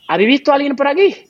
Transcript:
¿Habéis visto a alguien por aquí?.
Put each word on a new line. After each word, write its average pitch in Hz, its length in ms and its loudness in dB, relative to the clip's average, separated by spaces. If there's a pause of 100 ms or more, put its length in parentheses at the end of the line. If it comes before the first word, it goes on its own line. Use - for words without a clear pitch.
¿Habéis 170 200 0
visto 277 240 0
a 285 40 4
alguien 285 200 -2
por 277 120 -4
aquí?. 330 280 0 (140)